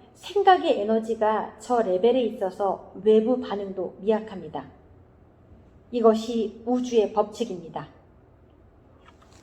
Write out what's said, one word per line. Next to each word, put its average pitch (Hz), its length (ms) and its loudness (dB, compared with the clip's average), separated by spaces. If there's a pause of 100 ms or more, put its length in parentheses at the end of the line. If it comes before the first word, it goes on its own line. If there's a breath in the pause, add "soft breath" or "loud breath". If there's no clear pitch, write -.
(140 loud breath)
생각의 359 680 2
에너지가 220 760 -2
저 240 240 0
레벨에 190 400 2
있어서 196 720 -4 (100)
외부 220 380 4
반응도 196 600 -6
미약합니다. 185 640 -4 (1300)
이것이 226 760 2
우주의 240 460 0
법칙입니다. 180 760 -6 (1500)